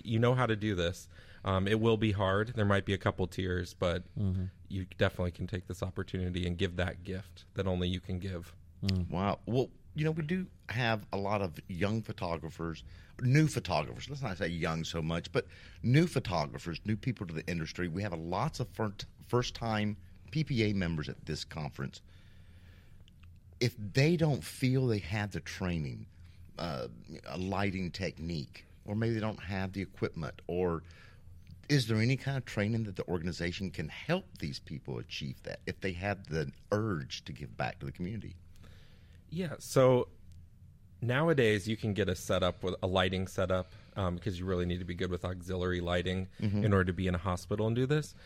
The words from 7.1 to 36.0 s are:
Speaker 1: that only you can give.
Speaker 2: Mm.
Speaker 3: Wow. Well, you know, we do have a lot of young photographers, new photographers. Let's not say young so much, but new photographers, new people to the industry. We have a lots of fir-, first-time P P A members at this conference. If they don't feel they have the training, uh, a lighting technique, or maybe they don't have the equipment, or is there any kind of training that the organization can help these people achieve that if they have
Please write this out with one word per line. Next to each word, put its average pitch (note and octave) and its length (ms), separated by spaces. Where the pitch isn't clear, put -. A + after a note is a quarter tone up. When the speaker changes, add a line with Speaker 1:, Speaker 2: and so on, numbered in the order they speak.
Speaker 1:
that F#2+ 140
only F2+ 220
you F#2 100
can F#2 180
give. F2+ 380
Speaker 2:
Mm. F#2 280
Speaker 3:
Wow. F#2 340
Well, A#2+ 240
you D3+ 120
know, D#3 60
we D#3+ 120
do F#3 240
have A2+ 440
a G2 40
lot G2 260
of D2+ 240
young G2+ 340
photographers, E2 840
new C#3 260
photographers. D#2 640
Let's C#3 140
not F#2+ 160
say F#2 80
young E2 360
so E2 200
much, E2 280
but - 140
new C#3+ 240
photographers, E2 800
new G#2+ 120
people G#2 300
to E2 80
the D#2 100
industry. F2 420
We E2+ 140
have G2+ 120
a - 40
lots F#2 420
of C3 100
fir-, G#2+ 240
first-time A2 720
P D3+ 120
P A#2+ 200
A G#2 100
members E2 360
at - 180
this D2+ 160
conference. C#2 580
If B2 160
they D#3 240
don't D3 260
feel B2+ 440
they A2 120
have G#2 320
the E2+ 80
training, D#2 680
uh, C#2 280
a D2+ 80
lighting F#2 540
technique, E2+ 760
or G#2 100
maybe A#2 180
they A2 80
don't G#2+ 220
have F#2+ 300
the G2 80
equipment, - 680
or F2 360
is C3+ 180
there A2 100
any A#2+ 200
kind C#3 200
of B2+ 80
training A2+ 380
that G2 140
the - 100
organization F2 640
can D#2 160
help F3+ 380
these C#2+ 200
people C2+ 380
achieve C2 460
that - 220
if - 140
they F#2+ 140
have G2 340